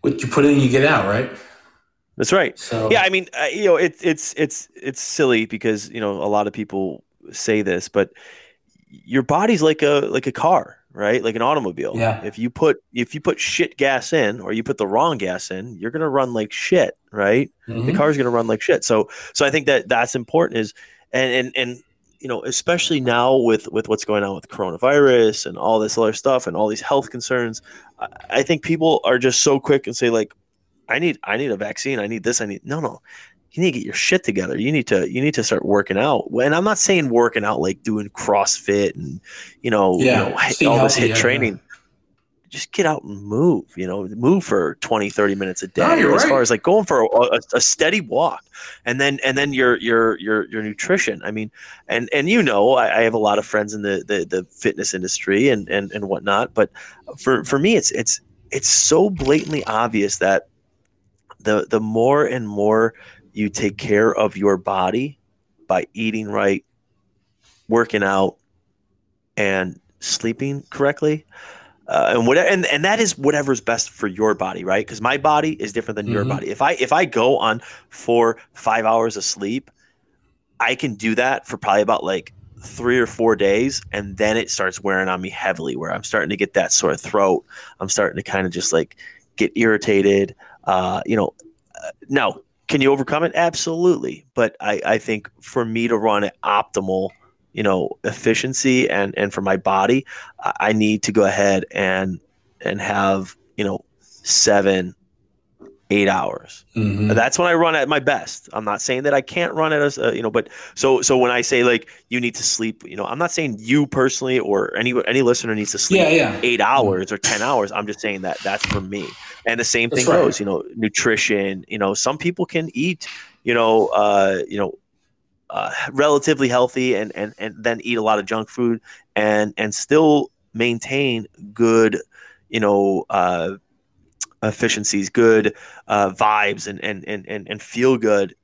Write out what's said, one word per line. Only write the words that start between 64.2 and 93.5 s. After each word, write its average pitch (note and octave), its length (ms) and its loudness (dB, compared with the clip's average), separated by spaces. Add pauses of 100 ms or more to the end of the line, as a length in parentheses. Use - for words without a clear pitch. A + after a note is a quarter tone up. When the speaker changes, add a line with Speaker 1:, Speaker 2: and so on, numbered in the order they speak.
Speaker 2:
your G2 220 2
body G2 640 -4 (480)
by F2+ 260 0
eating A2 340 -4
right, G2+ 380 0 (1000)
working A2 340 2
out, G2 360 0 (1000)
and F#2+ 420 -2 (200)
sleeping C#3 720 -6
correctly, D3+ 540 -2 (640)
uh, - 280 2
and A#2 120 2
what-, C#3 100 6
and, F#3 280 2
and C#3+ 180 -2
that G#3 160 0
is A3+ 180 0
whatever's C#3 440 0
best - 300 -4
for - 160 -6
your G#2 260 0
body, F#2 300 -6
right? G2 220 0
'Cause A2 140 -14
my B2+ 180 0
body D3+ 440 2
is G#2+ 100 -8
different A2 240 -6
than G#2 120 -6
your G#2+ 160 -2
Speaker 1:
Mm-hmm. B2+ 60 -2
Speaker 2:
body. C3+ 200 -6
If G2+ 120 -6
I, D#3 120 2
if B2+ 180 -2
I E3 140 4
go B2 320 2
on A2 240 0 (280)
four, A#2 480 2 (160)
five A2+ 300 -2
hours A2+ 320 2
of G2 80 -8
sleep, G#2 460 -6 (920)
I A#2+ 160 0
can B2+ 200 -6
do A2 200 0
that B2+ 320 0
for A#2 100 -10
probably G#2 260 2
about, G#2+ 200 0
like, F2+ 300 -6 (300)
three B2 360 -2
or A2+ 80 2
four A2+ 280 2
days, G#2 460 0 (100)
and G2 260 -8
then G#2+ 200 2
it - 120 -4
starts F#2+ 340 -4
wearing F#2+ 240 0
on F#2 140 -4
me F#2+ 80 -8
heavily, D#2+ 460 -4
where D#2+ 180 -8
I'm - 100 -8
starting F#2+ 280 -4
to G#2 60 -4
get G2+ 180 -4
that F#2+ 180 0
sore D#2+ 240 2
throat. G2 480 0 (340)
I'm G2 100 -6
starting - 280 -2
to F#2+ 120 -10
kinda F#2+ 200 -2
just, E2+ 240 -6
like, D#2+ 240 -2 (380)
get - 200 0
irritated. G2+ 800 2 (300)
Uh, F#2 400 0
you A2+ 100 -2
know, G#2 180 0 (480)
uh, - 100 -12 (180)
now, C3 320 0 (260)
can C#3+ 140 0
you C3+ 100 6
overcome C#3 320 0
it? E3 100 -2
Absolutely. E3+ 1000 0